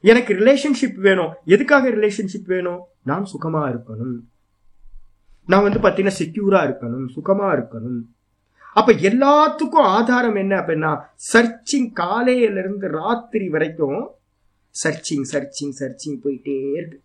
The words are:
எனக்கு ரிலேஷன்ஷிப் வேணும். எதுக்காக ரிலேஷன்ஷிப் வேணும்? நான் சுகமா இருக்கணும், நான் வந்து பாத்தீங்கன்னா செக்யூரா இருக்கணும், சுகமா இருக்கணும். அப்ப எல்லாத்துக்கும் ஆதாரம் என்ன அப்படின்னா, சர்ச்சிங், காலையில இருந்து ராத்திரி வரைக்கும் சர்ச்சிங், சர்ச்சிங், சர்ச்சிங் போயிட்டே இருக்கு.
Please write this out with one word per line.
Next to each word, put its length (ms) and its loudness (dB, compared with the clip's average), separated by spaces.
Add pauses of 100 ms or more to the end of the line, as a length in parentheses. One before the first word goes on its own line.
எனக்கு 300 6
ரிலேஷன்ஷிப் 600 2
வேணும். 360 2 (120)
எதுக்காக 460 4
ரிலேஷன்ஷிப் 560 -2
வேணும்? 340 -4 (220)
நான் 220 -2
சுகமா 400 -4
இருக்கணும், 520 -8 (1300)
நான் 140 4
வந்து 180 0
பாத்தீங்கன்னா 380 0
செக்யூரா 440 0
இருக்கணும், 440 -4
சுகமா 440 -2
இருக்கணும். 500 -6 (720)
அப்ப 180 6 (100)
எல்லாத்துக்கும் 840 4
ஆதாரம் 460 2
என்ன 220 0
அப்படின்னா, 360 -2 (320)
சர்ச்சிங், 680 0
காலையில 680 0
இருந்து 300 -6
ராத்திரி 600 -4
வரைக்கும் 520 -4 (720)
சர்ச்சிங், 560 -6
சர்ச்சிங், 480 -8
சர்ச்சிங் 420 -10
போயிட்டே 360 -6 (160)
இருக்கு. 320 -10